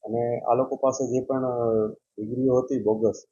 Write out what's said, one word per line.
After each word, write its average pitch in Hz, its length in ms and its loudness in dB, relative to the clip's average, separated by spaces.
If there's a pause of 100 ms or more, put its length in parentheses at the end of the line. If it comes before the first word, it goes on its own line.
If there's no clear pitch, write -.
અને 120 360 -2
આ 120 140 2
લોકો 131 220 0
પાસે 131 300 0
જે 127 180 0
પણ, 131 220 -2
અ, 113 400 0 (320)
ડિગ્રીઓ 123 380 0
હતી 127 260 0
બોગસ 107 500 0